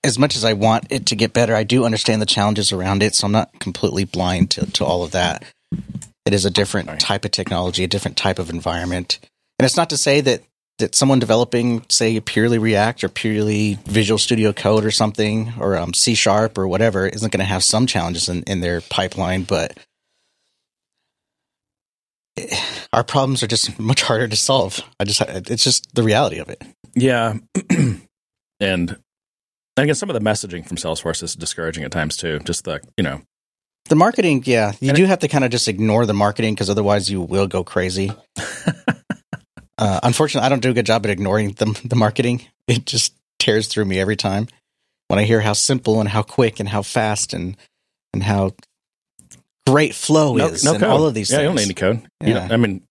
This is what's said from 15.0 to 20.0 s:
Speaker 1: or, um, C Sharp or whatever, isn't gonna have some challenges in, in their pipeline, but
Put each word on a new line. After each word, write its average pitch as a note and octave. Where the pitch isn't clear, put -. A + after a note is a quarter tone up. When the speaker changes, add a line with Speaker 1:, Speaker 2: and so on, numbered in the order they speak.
Speaker 1:
or, G2
um, E2+
C -
Sharp G#2+
or F#2+
whatever, G2
isn't G#2+
gonna F#2+
have F#2
some A#2+
challenges E2+
in, F2+
in F#2+
their F2
pipeline, F#2
but F2